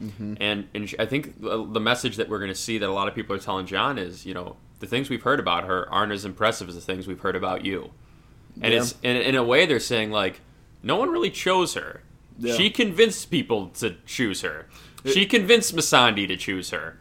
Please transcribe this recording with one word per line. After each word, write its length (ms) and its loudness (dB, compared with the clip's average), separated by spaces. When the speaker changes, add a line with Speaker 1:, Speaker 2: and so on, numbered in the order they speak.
Speaker 1:
Mm-hmm. 380 -8
Speaker 2:
And, 340 -2
and 160 -6
sh-, 80 -10
I 80 0
think 340 -4
the, 300 -4
the 100 0
message 360 0
that 120 -2
we're 120 -4
gonna 140 -4
see 240 -4
that 100 -2
a 40 0
lot 140 -2
of 80 -4
people 220 -6
are 20 -4
telling 280 -4
Jon 320 0
is, 280 -8
you 80 -8
know, 220 -10
"The 80 -14
things 200 0
we've 140 -2
heard 160 4
about 260 0
her 280 -2
aren't 200 2
as 120 -6
impressive 440 -2
as 60 -12
the 60 -12
things 260 -6
we've 140 -8
heard 160 -2
about 280 -4
you." 280 -6
And 140 2
Speaker 1:
Yeah. 60 6
Speaker 2:
it's, 140 -2
in, 120 4
in 200 2
a 80 4
way, 220 6
they're 120 4
saying, 320 0
like, 300 0
"No 140 0
one 140 2
really 200 0
chose 440 2
her. 280 -8
Speaker 1:
Yeah. 120 0
Speaker 2:
She 160 4
convinced 600 2
people 360 0
to 160 -2
choose 340 -2
her. 240 -6
Speaker 1:
It 80 2
Speaker 2:
She 140 4
convinced 500 4
Missandei 500 4
to 120 -4
choose 320 -6
her. 300 -6